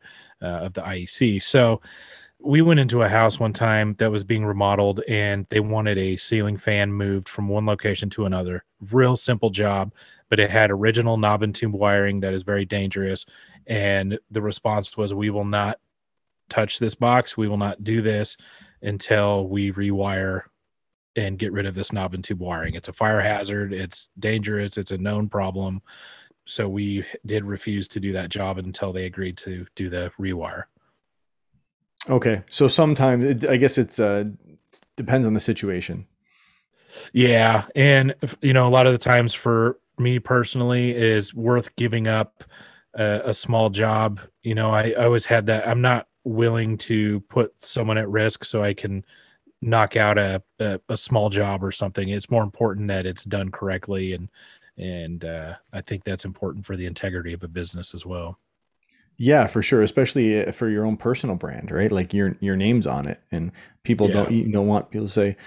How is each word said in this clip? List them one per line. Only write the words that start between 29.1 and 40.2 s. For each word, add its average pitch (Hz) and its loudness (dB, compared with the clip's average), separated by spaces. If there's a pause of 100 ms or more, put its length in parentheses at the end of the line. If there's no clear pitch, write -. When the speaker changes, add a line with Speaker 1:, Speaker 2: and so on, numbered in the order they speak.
Speaker 1:
to 90 -12
do 95 -6
the 87 -6
rewire. 90 -6 (1500)
Speaker 2:
Okay. 113 2
So - 4
sometimes 131 4
it, 135 0
I 127 4
guess 127 2
it's, 120 0
uh, 104 2 (680)
depends 127 2
on 110 2
the 104 2
situation. 95 -4 (1080)
Speaker 1:
Yeah. 113 6 (100)
And, 135 6 (260)
you 135 4
know, 127 6
a - 4
lot 127 8
of 127 6
the 123 4
times 120 4
for 117 2 (200)
me 123 2
personally 123 0